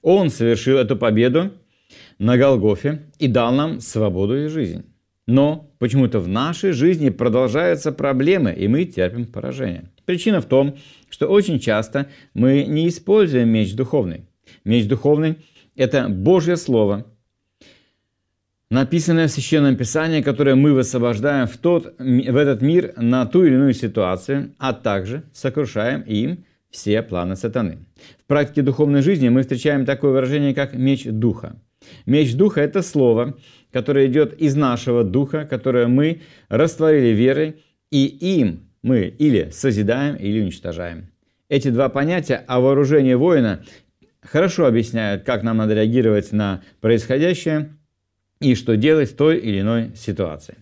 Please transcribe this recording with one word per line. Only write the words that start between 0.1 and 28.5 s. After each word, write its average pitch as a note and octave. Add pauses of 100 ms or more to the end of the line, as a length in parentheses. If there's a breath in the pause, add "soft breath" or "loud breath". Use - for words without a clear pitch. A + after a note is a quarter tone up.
совершил A#2
эту B2
победу B2 (680 soft breath)
на A#2+
Голгофе C3 (160)
и D3
дал A#2+
нам D3
свободу G#2+
и D3+
жизнь. A2 (420)
Но C#3+
почему-то B2
в E2+
нашей D#3
жизни D3+
продолжаются C3
проблемы, C#3
и F2
мы C3
терпим F#2+
поражение. A2 (140)
Причина F3+
в -
том, C#3 (320 loud breath)
что -
очень F#3+
часто A2+ (260 loud breath)
мы C3+
не D#3
используем E3+
меч G#2+
духовный. A2+ (380 soft breath)
Меч A2
духовный — D3+ (380 soft breath)
это C3
Божье D#3+
Слово, G#2+ (1600 soft breath)
написанное D#3+
в -
Священном C#3+
Писании, D#3
которое C3+
мы C#3+
высвобождаем B2+
в -
тот, E3+
в B2+
этот C#3
мир F3
на A#2+
ту F3+
или C#3+
иную C3+
ситуацию, G#2+
а C3
также G#2+
сокрушаем C3
им A#2+ (260 soft breath)
все -
планы F2+
сатаны. G#2 (400 soft breath)
В -
практике C#3+